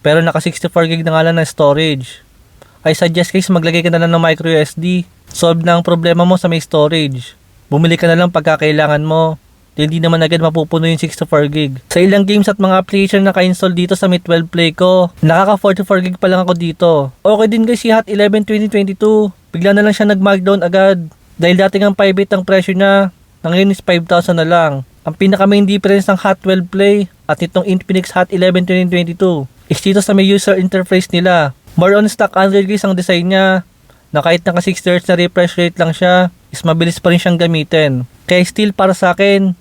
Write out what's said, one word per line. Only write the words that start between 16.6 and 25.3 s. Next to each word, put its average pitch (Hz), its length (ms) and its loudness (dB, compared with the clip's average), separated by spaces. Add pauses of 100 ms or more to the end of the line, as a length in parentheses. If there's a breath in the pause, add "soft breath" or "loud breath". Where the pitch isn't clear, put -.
Okay 214 320 2
din 226 160 0
guys 233 160 -2
si 226 80 0
Hot 220 160 2
eleven 208 400 0
twenty 214 240 -2
twenty-two. 208 640 0 (160)
Bigla 190 240 0
na 208 80 4
lang 214 80 2
siya 208 160 0
nag-markdown 196 560 2
agad. 180 480 0 (240)
Dahil 175 240 2
dati 196 240 0
nga 208 80 2
five 196 240 0
eight 196 160 -2
ang 190 160 -2
presyo 190 240 0
niya, 196 400 2 (320)
na 170 80 -6
ngayon 190 240 2
is - 80 -20
five 170 240 -2
thousand 170 320 0
na 160 80 0
lang. 160 400 0 (160)
Ang 156 160 -8
pinaka 196 240 2